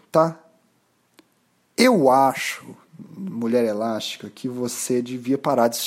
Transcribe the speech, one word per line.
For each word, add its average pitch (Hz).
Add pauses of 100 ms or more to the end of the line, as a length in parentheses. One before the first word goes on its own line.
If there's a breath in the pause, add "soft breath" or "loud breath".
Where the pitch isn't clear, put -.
(120)
tá? 160 (1400)
Eu 214
acho, - (420)
Mulher 117
Elástica, 107
que -
você 123
devia 123
parar 123
de 117
se -